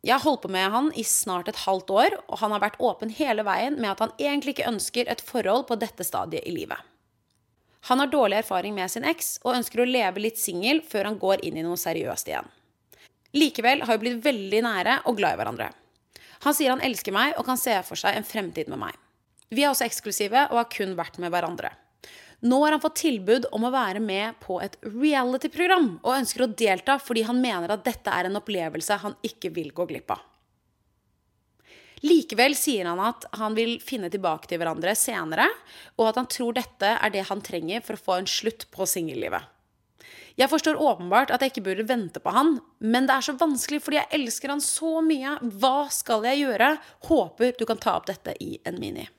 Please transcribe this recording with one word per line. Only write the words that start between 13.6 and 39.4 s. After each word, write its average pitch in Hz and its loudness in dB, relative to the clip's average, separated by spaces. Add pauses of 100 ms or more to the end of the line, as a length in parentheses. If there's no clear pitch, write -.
har 220 2
vi 220 -4
blitt 240 -4
veldig 214 2
nære 214 2 (100)
og 226 0
glad 165 2
i 92 -6
hverandre. 113 -6 (760)
Han 294 4
sier 269 4
han 262 0
elsker 202 -2
meg 247 2
og - -4
kan 254 0
se 233 0 (100)
for - -10
seg 202 2
en 214 -6
fremtid 170 -6
med 104 -8
meg. - -10 (560)
Vi 269 2
er 285 4
også 247 0
eksklusive 220 0
og 233 4
har 233 -4
kun 190 -4
vært 170 -8
med 175 -4
hverandre. 170 -4 (720)
Nå 254 6
har 302 6
han 294 0
fått 311 -2
tilbud 233 2 (100)
om 220 0
å 247 0
være 214 0
med 208 -4
på 180 -4
et 196 -8
reality-program 285 2 (160)
og 254 2
ønsker 254 0
å 233 0
delta 220 2
fordi 220 0
han 240 0
mener 196 0
at 214 -4
dette 220 -2
er 180 0
en 196 -2
opplevelse 180 -2
han 208 -8
ikke 185 -8
vil 151 -6
gå 175 -2
glipp 127 -8
av. - -4 (1800)
Likevel 285 6
sier 214 0
han 175 -2
at 226 -2 (160)
han 220 -2
vil 233 0
finne 196 -6
tilbake 180 -2
til 170 -2
hverandre 165 -2
senere, 180 0 (500)
og 220 4
at 233 -2
han 247 -6
tror 240 -2
dette 208 0
er 208 0
det 196 -2
han 202 -4
trenger 175 -6
for 220 -8
å - -18
få 180 2
en 185 -4
slutt - -4
på 190 -4
singellivet. 143 -4 (880)